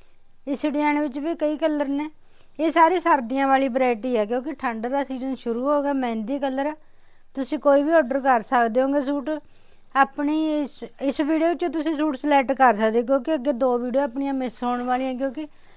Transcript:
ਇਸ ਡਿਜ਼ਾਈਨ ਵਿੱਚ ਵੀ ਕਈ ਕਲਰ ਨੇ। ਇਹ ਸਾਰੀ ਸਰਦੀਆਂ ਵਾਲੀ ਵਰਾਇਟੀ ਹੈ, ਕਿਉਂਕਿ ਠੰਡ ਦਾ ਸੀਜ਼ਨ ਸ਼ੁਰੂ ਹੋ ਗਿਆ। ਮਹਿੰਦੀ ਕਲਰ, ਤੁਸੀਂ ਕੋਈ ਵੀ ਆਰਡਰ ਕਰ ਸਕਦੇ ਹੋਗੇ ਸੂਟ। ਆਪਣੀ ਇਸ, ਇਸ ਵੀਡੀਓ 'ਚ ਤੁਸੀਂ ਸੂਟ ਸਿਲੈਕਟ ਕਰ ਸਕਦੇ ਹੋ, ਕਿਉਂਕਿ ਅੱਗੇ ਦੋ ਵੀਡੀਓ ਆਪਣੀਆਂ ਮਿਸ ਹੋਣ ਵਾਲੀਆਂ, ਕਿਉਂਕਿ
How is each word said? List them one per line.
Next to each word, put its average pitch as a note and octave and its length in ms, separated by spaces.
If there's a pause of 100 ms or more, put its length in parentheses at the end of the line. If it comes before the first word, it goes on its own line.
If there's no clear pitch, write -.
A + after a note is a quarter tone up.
(460)
ਇਸ C#4 200
ਡਿਜ਼ਾਈਨ D4 340
ਵਿੱਚ D4 180
ਵੀ D#4+ 160
ਕਈ D4+ 220
ਕਲਰ D4 320
ਨੇ। D4 220 (480)
ਇਹ D#4 120
ਸਾਰੀ E4 300
ਸਰਦੀਆਂ C4+ 480
ਵਾਲੀ C4+ 200
ਵਰਾਇਟੀ B3 480
ਹੈ, G#3+ 80
ਕਿਉਂਕਿ B3 280
ਠੰਡ A#3 340
ਦਾ C#4 180
ਸੀਜ਼ਨ C4 300
ਸ਼ੁਰੂ A#3+ 340
ਹੋ D4 140
ਗਿਆ। C#4+ 100
ਮਹਿੰਦੀ A#3+ 460
ਕਲਰ, C#4 360 (600)
ਤੁਸੀਂ C4+ 240
ਕੋਈ C#4+ 240
ਵੀ D#4 100
ਆਰਡਰ C#4 280
ਕਰ B3 220
ਸਕਦੇ A#3+ 400
ਹੋਗੇ C#4 180
ਸੂਟ। C#4+ 300 (640)
ਆਪਣੀ D4 680
ਇਸ, - 220 (160)
ਇਸ C4+ 200
ਵੀਡੀਓ D#4+ 340
'ਚ F4 100
ਤੁਸੀਂ D#4+ 320
ਸੂਟ D4+ 200
ਸਿਲੈਕਟ C#4 360
ਕਰ B3 220
ਸਕਦੇ A3 260
ਹੋ, A3+ 60
ਕਿਉਂਕਿ C4+ 280
ਅੱਗੇ C#4 180
ਦੋ B3 260
ਵੀਡੀਓ B3 240
ਆਪਣੀਆਂ C#4 320
ਮਿਸ B3+ 300
ਹੋਣ B3 180
ਵਾਲੀਆਂ, B3+ 320
ਕਿਉਂਕਿ C4+ 320 (300)